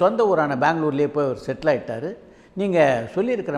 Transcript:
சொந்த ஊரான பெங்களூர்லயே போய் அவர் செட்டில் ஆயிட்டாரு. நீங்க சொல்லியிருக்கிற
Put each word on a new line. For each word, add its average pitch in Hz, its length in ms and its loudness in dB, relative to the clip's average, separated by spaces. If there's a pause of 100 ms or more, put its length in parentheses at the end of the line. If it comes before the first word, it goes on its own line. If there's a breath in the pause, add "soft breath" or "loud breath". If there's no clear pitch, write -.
சொந்த 220 200 2 (100)
ஊரான 151 320 2
பெங்களூர்லயே 151 520 2
போய் 147 140 0
அவர் 123 160 -8
செட்டில் 143 280 -2
ஆயிட்டாரு. 120 360 -6 (520 loud breath)
நீங்க 185 180 2 (360)
சொல்லியிருக்கிற 202 420 -2